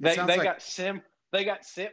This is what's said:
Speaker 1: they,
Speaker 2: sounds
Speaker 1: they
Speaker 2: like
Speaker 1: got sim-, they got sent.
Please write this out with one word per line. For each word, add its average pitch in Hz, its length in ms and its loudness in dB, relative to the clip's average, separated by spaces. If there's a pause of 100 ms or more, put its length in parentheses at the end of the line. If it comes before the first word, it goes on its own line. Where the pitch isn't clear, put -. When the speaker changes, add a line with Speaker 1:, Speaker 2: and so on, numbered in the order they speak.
Speaker 1:
they, 165 140 4
Speaker 2:
sounds 180 140 0
Speaker 1:
they 175 80 6
Speaker 2:
like 175 80 2
Speaker 1:
got 170 160 -2
sim-, 190 400 -6 (340)
they 196 100 2
got 196 200 -4
sent. 196 280 -10